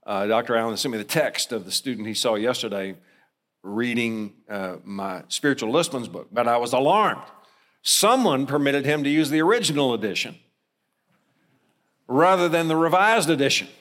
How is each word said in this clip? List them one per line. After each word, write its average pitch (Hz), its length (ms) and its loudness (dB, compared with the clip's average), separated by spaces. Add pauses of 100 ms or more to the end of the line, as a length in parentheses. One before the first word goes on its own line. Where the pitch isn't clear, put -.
Uh, 101 220 -4
Doctor 117 300 0
Allen 113 200 0
sent 131 160 -4
me 113 60 -6
the 104 60 -6
text - 480 -4
of 107 140 -8
the 95 60 -12
student 117 360 -6
he 107 80 -8
saw 117 180 0
yesterday 104 640 -4 (640)
reading, 113 720 -4 (160)
uh, 95 340 -8
my 95 440 -8
Spiritual 131 440 -2
Listenman's 139 360 -2
book, 85 240 -14
but 120 160 0
I 120 100 4
was 120 160 -2
alarmed. 147 480 2 (640)
Someone 202 640 2
permitted 139 380 0
him 147 180 0
to 139 60 0
use 151 200 2
the 156 120 2
original 160 520 2
edition 104 440 -4 (1700)
rather 175 420 4
than 165 180 2
the 160 80 0
revised 180 540 4
edition. 139 380 0 (140)